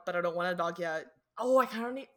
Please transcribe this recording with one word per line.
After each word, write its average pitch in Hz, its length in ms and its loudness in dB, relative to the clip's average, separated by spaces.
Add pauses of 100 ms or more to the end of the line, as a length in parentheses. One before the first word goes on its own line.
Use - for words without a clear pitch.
but 175 120 -2
I 175 40 2
don't 175 140 0
want 175 180 0
a 175 40 -2
dog 175 240 -2
yet. 160 260 -4 (320)
Oh, 254 200 4
I 254 80 6
kinda 233 260 -4
need, 269 240 -10